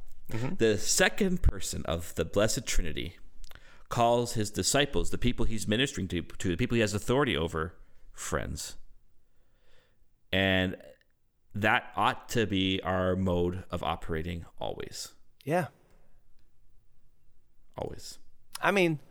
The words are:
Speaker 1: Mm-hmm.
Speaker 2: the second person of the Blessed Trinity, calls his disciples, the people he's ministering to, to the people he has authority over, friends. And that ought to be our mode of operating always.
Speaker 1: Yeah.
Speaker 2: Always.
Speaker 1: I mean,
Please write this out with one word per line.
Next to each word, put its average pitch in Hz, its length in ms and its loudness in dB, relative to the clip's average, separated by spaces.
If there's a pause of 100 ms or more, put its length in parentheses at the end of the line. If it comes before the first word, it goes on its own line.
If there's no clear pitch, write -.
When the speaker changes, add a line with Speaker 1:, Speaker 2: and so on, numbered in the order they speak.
(300)
Speaker 1:
Mm-hmm. 120 260 0
Speaker 2:
the 110 200 4
second - 640 2
person - 460 2
of 85 300 -4
the 82 80 2
Blessed 107 420 2
Trinity, 76 500 0 (720)
calls 120 440 4
his 107 180 0
disciples, 92 600 2
the 90 80 2
people 120 280 4
he's 101 220 2
ministering 107 400 0
to, 87 140 -2
to - 260 -4
the 85 80 2
people 120 180 0
he 117 60 4
has 104 140 2
authority 120 420 2
over, 80 400 -2 (360)
friends. - 640 -6 (1600)
And 95 440 2 (760)
that 110 400 0
ought 117 360 0
to 117 140 2
be 95 380 2
our 92 320 2
mode 90 560 0
of 85 140 -4
operating 85 600 -4 (140)
always. - 560 -8 (300)
Speaker 1:
Yeah. 160 240 0 (2000)
Speaker 2:
Always. - 400 -10 (420)
Speaker 1:
I 180 120 2
mean, 170 260 2 (120)